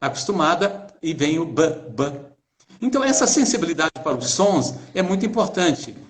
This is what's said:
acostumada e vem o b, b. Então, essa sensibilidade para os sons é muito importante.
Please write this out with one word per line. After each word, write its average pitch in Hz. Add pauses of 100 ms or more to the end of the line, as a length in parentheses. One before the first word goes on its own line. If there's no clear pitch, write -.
acostumada 175 (140)
e 160
vem 151
o 165
b, 151
b. 131 (680)
Então, 254
essa 269
sensibilidade 165 (100)
para 139
os 123
sons 185 (180)
é 190
muito 190
importante. 185 (140)